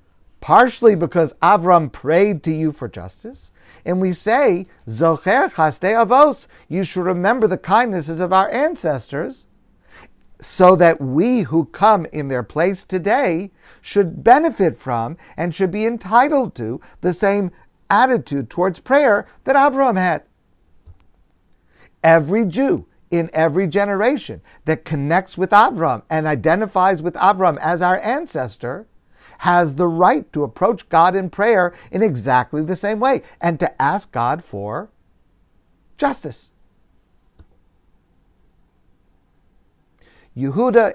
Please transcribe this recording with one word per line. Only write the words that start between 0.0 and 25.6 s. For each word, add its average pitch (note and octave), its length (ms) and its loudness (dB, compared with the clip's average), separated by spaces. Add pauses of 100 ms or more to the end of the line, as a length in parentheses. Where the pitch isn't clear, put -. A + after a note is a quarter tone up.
partially A3+ 540 4
because E3 480 -2
Avram E3+ 480 2
prayed F3 540 0
to D#3+ 80 -4
you D#3 180 -2
for C3+ 180 -12
justice. G2+ 640 -18 (340)
And F3+ 160 -2
we F#3 120 0
say, G3+ 540 0 (200)
"Zocher E3 640 0
Chasdei E3+ 440 -2
Avos," B3 520 2 (220)
you F3+ 160 -4
should F3+ 200 -6
remember F#3+ 420 0
the F3 120 0
kindnesses F3+ 600 -2
of F3+ 120 -2
our F#3+ 180 2
ancestors, A#3 960 -4 (920)
so F#3 380 4
that E3 240 4
we F3+ 420 0
who D#3+ 220 0
come G3 480 0
in D3+ 160 -8
their B2+ 140 -4
place F3+ 420 -4
today F#3+ 640 -2 (300)
should F3 420 -2
benefit B3 540 4
from B2 400 -6 (180)
and E3+ 200 -4
should F#3 160 -2
be G#3 160 -4
entitled A#3+ 680 0
to A#2+ 240 -8 (220)
the F3+ 140 -2
same G3 360 -2 (380)
attitude G3 600 0
towards F3+ 280 -2
prayer A#3+ 480 2 (180)
that C4+ 120 2
Avram C4+ 400 2
had. F3+ 260 -2 (1800)
Every E3 400 4
Jew F#3 400 -2 (260)
in E3+ 220 -2
every E3 340 0
generation G3+ 760 -2 (240)
that D#3 180 -4
connects D#3+ 540 -4
with F#3 120 -2
Avram F3 600 2